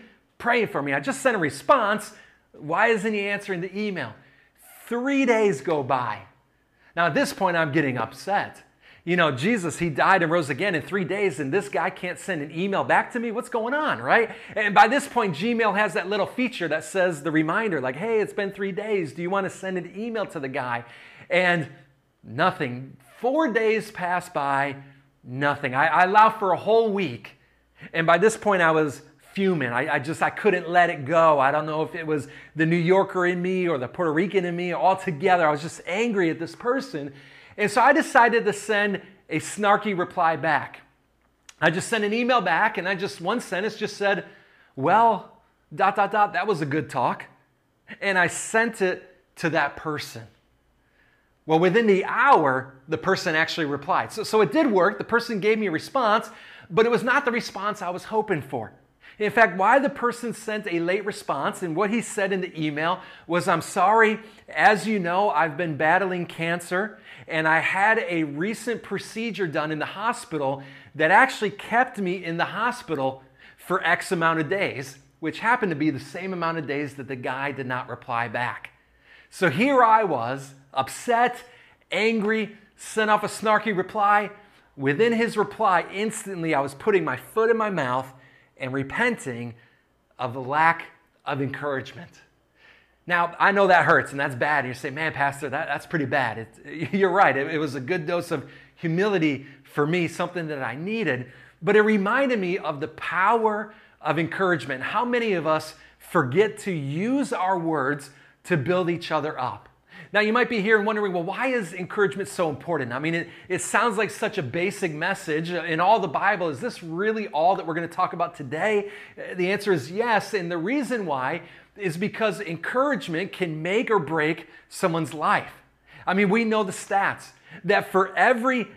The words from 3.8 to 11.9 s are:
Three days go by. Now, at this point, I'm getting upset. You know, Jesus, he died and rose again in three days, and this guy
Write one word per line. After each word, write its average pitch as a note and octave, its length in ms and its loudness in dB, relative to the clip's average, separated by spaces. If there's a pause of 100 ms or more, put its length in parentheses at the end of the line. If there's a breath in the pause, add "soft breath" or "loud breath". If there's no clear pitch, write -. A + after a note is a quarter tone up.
Three C4+ 360 0
days A3 380 2
go D3+ 220 0
by. B2 380 -2 (720 soft breath)
Now, E3+ 100 2
at D#3+ 80 0
this C4+ 180 0
point, F3+ 260 0
I'm D#3+ 140 0
getting C#3+ 240 0
upset. B2 680 -4 (420 soft breath)
You F3 100 0
know, E3 160 4
Jesus, E3+ 460 -2
he E3+ 120 -2
died E3+ 340 4
and D#3 80 2
rose E3 180 0
again E3+ 240 -2
in D3+ 80 0
three F#3 240 -4
days, F#3 340 -2
and C3+ 140 -4
this G3+ 160 0
guy F3+ 220 -2